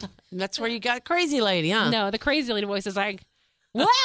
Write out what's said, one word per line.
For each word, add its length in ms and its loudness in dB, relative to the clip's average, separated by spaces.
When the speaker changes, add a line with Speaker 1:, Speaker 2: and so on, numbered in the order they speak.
Speaker 1:
<laughs> 160 -20
That's 280 -4
where 100 -2
you 100 -4
got 240 -2
crazy 360 0
lady, 300 2
huh? 200 2
Speaker 2:
No, 200 0
the 80 -4
crazy 340 0
lady 140 -2
voice 200 -4
is 100 -6
like, 260 -2
"Well, 140 4